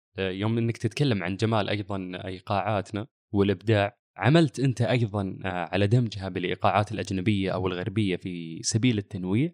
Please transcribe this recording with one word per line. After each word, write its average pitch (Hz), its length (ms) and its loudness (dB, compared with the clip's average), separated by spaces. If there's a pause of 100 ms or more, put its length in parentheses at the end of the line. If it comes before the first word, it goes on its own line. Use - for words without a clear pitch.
(180)
آه، 95 120 0
يوم 104 280 0
إنك 117 180 0
تتكلم 117 460 0
عن 95 140 -4
جمال 107 320 0
أيضًا 98 440 -6 (120)
إيقاعاتنا 98 840 -4 (260)
والإبداع، 101 640 2 (200)
عملت 143 440 4
أنت 127 220 0
أيضًا، 104 600 0
آه، 90 280 -4
على 98 140 4
دمجها 101 420 0
بالإيقاعات 92 640 0
الأجنبية 95 580 0
أو 92 160 -2
الغربية 92 500 -2
في 85 460 -8
سبيل 117 360 2
التنويع؟ 98 560 -2